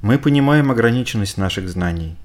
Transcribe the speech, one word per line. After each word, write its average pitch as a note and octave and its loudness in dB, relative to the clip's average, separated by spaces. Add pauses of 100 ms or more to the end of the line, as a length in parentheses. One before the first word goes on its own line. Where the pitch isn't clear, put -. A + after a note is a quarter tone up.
Мы A2+ 2
понимаем C#3+ 4
ограниченность A#2 0
наших F#2+ -4
знаний. F2 -4